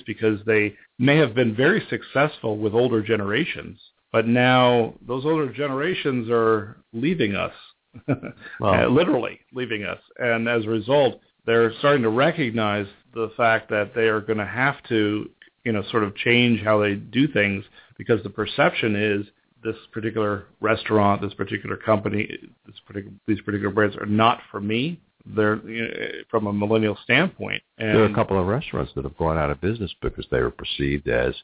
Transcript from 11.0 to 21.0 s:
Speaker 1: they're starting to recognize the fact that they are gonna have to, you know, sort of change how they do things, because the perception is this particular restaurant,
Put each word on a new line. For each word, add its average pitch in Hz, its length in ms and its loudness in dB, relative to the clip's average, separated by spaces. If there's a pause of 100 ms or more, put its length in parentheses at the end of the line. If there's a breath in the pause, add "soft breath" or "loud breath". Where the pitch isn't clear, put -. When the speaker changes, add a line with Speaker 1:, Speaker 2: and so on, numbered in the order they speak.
Speaker 1:
they're 113 360 4
starting 143 220 4
to 113 60 2
recognize 113 800 0 (260)
the 113 240 -4
fact 113 340 2
that 104 240 -2
they 113 140 2
are 107 140 0
gonna 107 240 -2
have 127 420 -2
to, 107 400 0 (360)
you 117 80 -2
know, 101 180 -2
sort 110 140 0
of 101 120 -6
change 120 460 2
how 107 180 4
they 104 140 2
do 113 340 -2
things, 101 340 0 (360 soft breath)
because 104 240 0
the 104 80 -10
perception 113 680 -2
is 104 300 0 (360)
this 110 140 -6 (160)
particular 104 520 -4 (160)
restaurant, 107 600 2